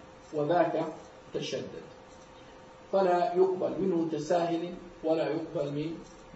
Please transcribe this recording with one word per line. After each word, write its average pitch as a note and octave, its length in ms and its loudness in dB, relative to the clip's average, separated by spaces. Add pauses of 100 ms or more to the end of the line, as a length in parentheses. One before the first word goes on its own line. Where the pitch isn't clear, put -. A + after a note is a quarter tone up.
(340)
وذاك D#3 520 2 (480)
تشدد، G2 500 -6 (1080)
فلا F3 440 4
يقبل F#3 460 2
منه E3 300 2
تساهل E3+ 640 0 (300)
ولا D#3+ 260 2
يقبل D#3 420 -2
من D#3 260 -4 (380)